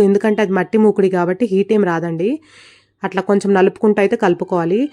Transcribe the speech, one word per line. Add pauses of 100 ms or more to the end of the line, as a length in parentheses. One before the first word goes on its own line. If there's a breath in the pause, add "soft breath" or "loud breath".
ఎందుకంటే
అది
మట్టి
మూకుడి
కాబట్టి
హీట్
ఏం
రాదండి. (760 soft breath)
అట్లా
కొంచెం
నలుపుకుంటూ
అయితే
కలుపుకోవాలి. (120)